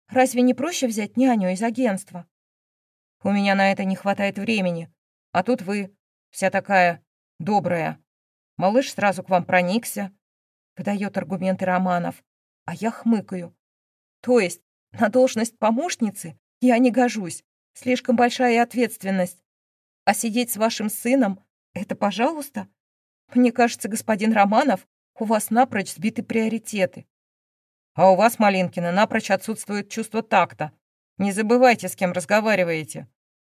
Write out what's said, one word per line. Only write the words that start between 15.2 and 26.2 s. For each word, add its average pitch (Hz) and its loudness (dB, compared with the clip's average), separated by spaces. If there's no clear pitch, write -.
помощницы 226 -4
я 240 4
не 247 4
гожусь, 220 -2
слишком 247 -2
большая 240 2
ответственность. 202 -2
А 208 2
сидеть 233 -2
с - -6
вашим 220 -2
сыном — 233 0
это 190 -8
пожалуйста? 220 -4
Мне 247 4
кажется, 233 0
господин 220 -2
Романов, 214 2
у 226 -6
вас 214 0
напрочь 220 0
сбиты 208 -4